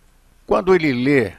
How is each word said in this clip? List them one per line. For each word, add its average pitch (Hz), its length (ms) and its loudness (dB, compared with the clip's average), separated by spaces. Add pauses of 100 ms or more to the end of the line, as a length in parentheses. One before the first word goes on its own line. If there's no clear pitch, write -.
(460)
quando 196 280 0
ele 156 180 0
lê 123 460 0